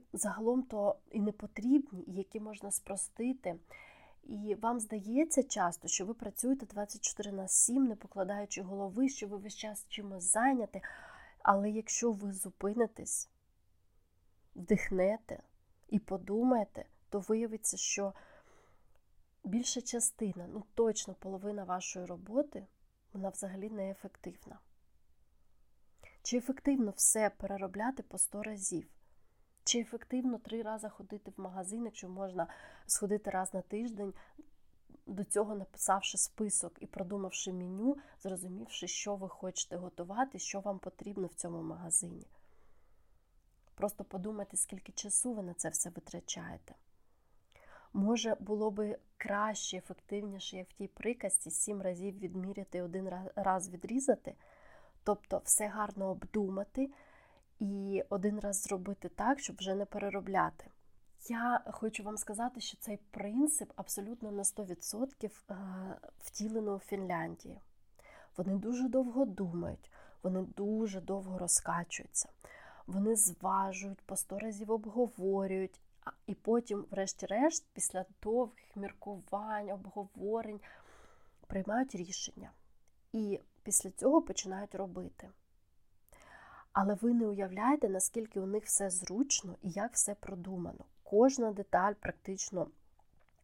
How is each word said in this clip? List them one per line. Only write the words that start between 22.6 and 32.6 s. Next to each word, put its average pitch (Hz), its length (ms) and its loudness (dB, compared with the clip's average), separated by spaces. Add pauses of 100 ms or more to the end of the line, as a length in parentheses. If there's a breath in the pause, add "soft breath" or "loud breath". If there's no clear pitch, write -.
вона 190 160 -4
взагалі 190 420 -6
неефективна. 196 880 -10 (1600 loud breath)
Чи - 140 0
ефективно 262 600 2
все 214 340 6
переробляти 196 720 -4
по - 160 -8
сто - 240 -2
разів? 196 460 -4 (760)
Чи 240 160 4
ефективно 240 580 -2
три 226 240 -6
рази 214 260 -4
ходити 196 480 -12
в 196 40 -10
магазин, 190 440 -6
якщо 208 240 -8
можна 185 380 -2 (400 loud breath)